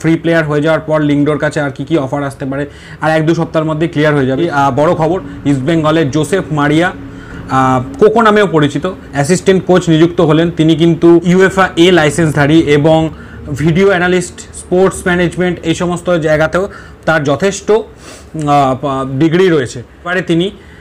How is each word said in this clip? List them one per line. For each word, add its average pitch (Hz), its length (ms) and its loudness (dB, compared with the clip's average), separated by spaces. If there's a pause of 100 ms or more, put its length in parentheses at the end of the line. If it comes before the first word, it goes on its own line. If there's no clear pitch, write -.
ফ্রি 160 160 2
প্লেয়ার 165 280 0
হয়ে 151 180 -2
যাওয়ার 156 180 0
পর 156 200 -2
লিংডোর 147 380 0
কাছে 151 220 -4
আর 143 100 -4
কী 139 140 -10
কী 151 120 -2
অফার 143 260 -4
আসতে 139 220 -8
পারে, 139 220 -6 (340)
আর 156 100 0
এক 160 160 0
দু 165 80 2
সপ্তাহের 160 320 -2
মধ্যে 160 220 -2
ক্লিয়ার 151 260 0
হয়ে 139 120 0
যাবে। 135 240 -2
আহ, 139 260 0
বড় 156 180 2
খবর, 160 260 -2 (240)
ইস্টবেঙ্গলের 151 680 0
জোসেফ 156 420 -2
মারিয়া, 151 400 0 (580)
আহ, 131 320 2 (160)
কোকো 214 240 4
নামেও 208 240 4
পরিচিত, 151 400 0 (260)
অ্যাসিস্ট্যান্ট 175 540 0
কোচ 180 220 2
নিযুক্ত 170 320 2
হলেন। 160 300 2
তিনি 160 260 2
কিন্তু 170 480 4
ইউএফএ 185 420 2 (100)
এ 175 160 4
লাইসেন্সধারী 156 680 2
এবং 156 500 2 (460)
ভিডিও 165 320 2
অ্যানালিস্ট, 180 520 -2
স্পোর্টস - 680 -2
ম্যানেজমেন্ট, 180 560 -2
এই 165 120 -2
সমস্ত 175 360 -4
জায়গাতেও 160 580 0 (360)
তার 160 200 0
যথেষ্ট, 190 460 -2
আহ, 147 1080 -2
পা-, 135 380 -4
ডিগ্রি 175 300 4
রয়েছে। 139 300 0
এবারে 175 440 -8
তিনি 175 280 0 (300)